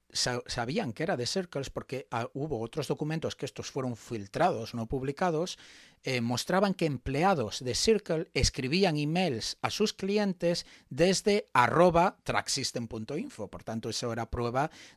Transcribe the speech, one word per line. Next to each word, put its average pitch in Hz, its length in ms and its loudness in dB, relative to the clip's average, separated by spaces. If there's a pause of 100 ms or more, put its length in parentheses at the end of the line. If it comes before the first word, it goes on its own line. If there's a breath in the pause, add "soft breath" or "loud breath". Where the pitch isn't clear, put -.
(120)
sa-, 123 360 -2
sabían 127 460 -4
que 156 100 -6
era 175 140 -2
de 120 80 -2
Circles 175 440 -4
porque, - 420 -8
ah, 120 220 -2
hubo 143 280 -4
otros 123 260 -6
documentos 156 480 -4
que - 100 -10
estos - 260 -10
fueron 127 240 -4
filtrados, 113 800 -2
no 113 140 -4
publicados, 151 720 -2 (460 loud breath)
eh, 127 180 0
mostraban 175 520 2
que 170 120 0
empleados 139 800 0
de 120 120 -2
Circle 175 580 2
escribían 151 640 2
emails 151 640 0
a 117 80 0
sus - 240 0
clientes 190 720 0 (240 loud breath)
desde 190 640 2
arroba 165 720 6
tracksystem 120 640 -2
punto 113 300 -8
info. 123 320 -8
Por 95 140 -14
tanto, 113 260 -6
eso 117 240 -4
era 113 160 -6
prueba 123 420 -2 (260 loud breath)